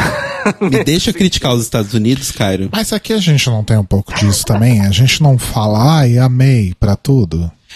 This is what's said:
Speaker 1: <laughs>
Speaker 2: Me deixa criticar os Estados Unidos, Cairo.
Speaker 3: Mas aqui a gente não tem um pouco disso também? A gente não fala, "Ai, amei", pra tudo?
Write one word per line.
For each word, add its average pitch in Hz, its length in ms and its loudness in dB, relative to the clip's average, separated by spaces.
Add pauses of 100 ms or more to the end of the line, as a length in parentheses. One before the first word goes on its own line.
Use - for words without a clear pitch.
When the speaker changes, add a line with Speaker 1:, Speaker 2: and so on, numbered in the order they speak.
(280)
Speaker 1:
<laughs> 539 320 -4
Speaker 2:
Me 160 240 0
deixa 170 260 0
criticar 175 440 0
os 120 80 0
Estados 107 320 -4
Unidos, 120 360 -2
Cairo. 95 400 -4
Speaker 3:
Mas 214 220 -4
aqui 220 220 -4
a 220 40 0
gente 156 300 0
não 110 160 -2
tem 110 140 2
um 104 60 0
pouco 98 320 -2
disso 101 280 0
também? 110 400 2
A 101 60 2
gente 131 320 2
não 139 160 4
fala, 117 640 0
"Ai, 120 180 2
amei", 127 600 2
pra 101 180 0
tudo? 85 540 0 (240)